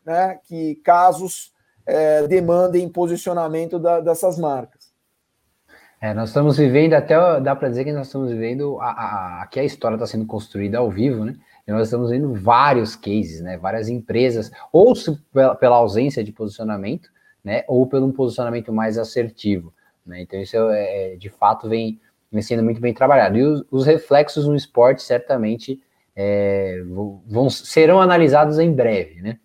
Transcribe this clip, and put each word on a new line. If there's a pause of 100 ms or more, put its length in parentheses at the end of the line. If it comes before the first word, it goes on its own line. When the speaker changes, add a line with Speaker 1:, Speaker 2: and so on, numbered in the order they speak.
Speaker 1:
né,
que
casos, (320)
é,
demandem
posicionamento
da,
dessas
marcas. (1080)
Speaker 2:
É,
nós
estamos
vivendo,
até
dá
pra
dizer
que
nós
estamos
vivendo,
a,
a,
a,
aqui
a
história
tá
sendo
construída
ao
vivo,
né? (300)
E
nós
estamos
vendo
vários
cases,
né?
Várias
empresas, (220)
ou
se, (160)
pela,
pela
ausência
de
posicionamento, (340)
né?
Ou
pelo
um
posicionamento
mais
assertivo, (340)
né?
Então
isso (140)
é,
é,
de
fato
vem, (300)
vem
sendo
muito
bem
trabalhado.
E
os,
os
reflexos
no
esporte
certamente, (340)
é,
vão,
vão,
serão
analisados
em
breve,
né?